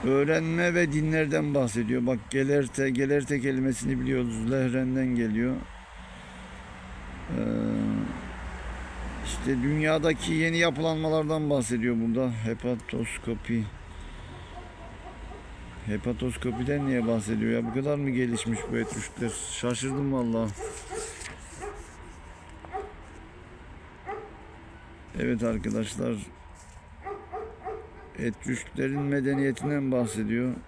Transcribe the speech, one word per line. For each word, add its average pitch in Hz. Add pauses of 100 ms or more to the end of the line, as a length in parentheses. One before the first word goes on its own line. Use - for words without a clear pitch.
Öğrenme 160
ve 170
dinlerden 151
bahsediyor. 120
Bak 127 (120)
gelerte, 135
gelerte 135
kelimesini 131
biliyoruz. 123
Lehrenden 131
geliyor. 120 (1800)
Ee, 60 (1900)
işte 127
dünyadaki 156
yeni 165
yapılanmalardan 156
bahsediyor 120
burada. 117
Hepatoskopi. 113 (2250)
Hepatoskopiden 123
niye 123
bahsediyor 113
ya? 117
Bu 113
kadar 143
mı 143
gelişmiş 117 (140)
bu 120
etrüskler? 110 (180)
Şaşırdım 135
vallahi. 113 (4000)
Evet 120
arkadaşlar. 110 (2000)
Etrüsklerin 131
medeniyetinden 139
bahsediyor. 117 (140)